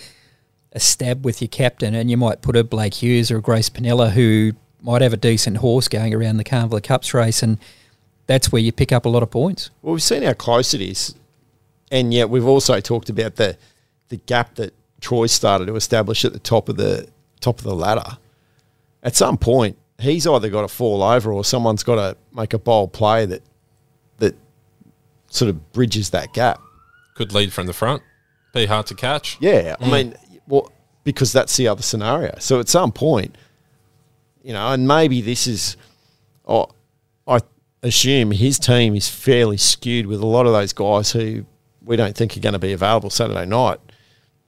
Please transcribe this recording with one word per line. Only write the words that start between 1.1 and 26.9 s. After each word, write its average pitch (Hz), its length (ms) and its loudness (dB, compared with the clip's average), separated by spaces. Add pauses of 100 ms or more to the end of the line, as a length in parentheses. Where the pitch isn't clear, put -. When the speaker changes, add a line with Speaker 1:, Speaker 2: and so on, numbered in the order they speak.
Speaker 1:
with 120 160 -2
your 117 80 -4
captain, 120 460 0
and 113 140 0
you 120 60 2
might 123 260 0
put 127 140 -2
a 117 80 6
Blake 110 300 -2 (100)
Hughes 120 280 2
or 117 60 0
a 107 40 -2
Grace 113 280 0
Panella 117 420 2
who 110 420 4 (280)
might 120 200 0
have 127 100 4
a 113 60 0
decent 107 400 0
horse 123 320 2
going 110 240 -2
around 110 240 0
the 107 80 -2
Carnival 117 320 -2
of 101 60 -4
Cups - 300 -2
race, 117 300 2
and 110 140 2 (680)
that's 131 240 2
where 120 100 2
you 113 100 2
pick 131 220 0
up 120 120 2
a 120 40 2
lot 117 140 2
of 113 80 -4
points. 170 400 -2 (100)
Speaker 2:
Well, 156 120 -4
we've 165 100 -2
seen 269 200 0
how 180 100 2
close 120 400 0
it - 80 -4
is, 95 340 -8 (760)
and 123 240 2
yet 120 160 4
we've 120 160 2
also 131 360 4
talked 113 280 -4
about 110 280 -4
the, 95 200 0 (520)
the 120 80 -10
gap - 380 -2
that 107 180 -8 (280)
Troy 117 260 0
started 98 400 2
to 110 100 -6
establish 110 480 0
at - 80 -2
the - 60 -16
top - 300 0
of 110 60 -6
the, 101 320 -2 (320)
top 120 180 -2
of - 60 -16
the 98 100 -6
ladder. 104 440 -2 (840)
At - 140 -4
some - 220 0
point, 117 400 0 (220)
he's 143 280 -2
either 117 220 0
gotta 101 180 -4
fall 104 340 -2
over 110 320 2
or 101 120 -4
someone's 117 380 0
gotta 107 340 -2 (180)
make 113 180 -6
a 113 60 -2
bold 107 340 2
play 110 320 2
that, 92 160 -6 (800)
that 113 160 0 (960)
sort 117 200 0
of 78 220 -8
bridges 107 400 -2
that 82 220 -6
gap. 113 280 0 (540)